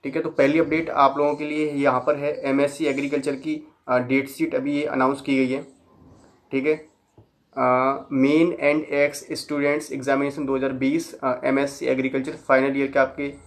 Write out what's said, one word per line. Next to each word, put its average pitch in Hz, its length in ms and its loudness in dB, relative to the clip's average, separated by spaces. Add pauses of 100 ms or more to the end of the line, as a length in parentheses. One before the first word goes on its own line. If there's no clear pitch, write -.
ठीक 139 120 -6
है। 160 60 -2
तो 160 60 -4
पहली 147 300 4
अपडेट 156 320 0
आप 139 280 4
लोगों 147 160 2
के 151 100 -6
लिए 151 280 -2
यहाँ 135 280 2
पर 147 160 0
है, 143 240 -4
एमएससी 143 440 0
एग्रीकल्चर 143 500 -2
की, 151 400 -8 (140)
अ, 127 100 2
डेट 135 300 0
शीट - 260 -4
अभी 139 180 -2
ये 143 120 -2
अनाउंस 135 360 0
की 139 160 0
गई 131 160 2
है, 135 100 -4 (920)
ठीक 135 140 0
है। 151 200 -2 (720)
अ, 127 540 2
मेन 143 360 4
and 151 440 0
एक्स 143 400 0
स्टूडेंट्स 147 600 -2
एग्जामिनेशन 139 540 -2
दो 135 100 0
हज़ार 131 160 -2
बीस, 139 520 -2
अ, 127 200 0
एमएससी 139 420 0
एग्रीकल्चर 131 460 -2
फाइनल 135 460 2
ईयर 135 120 0
के 139 80 2
आपके 135 260 0 (220)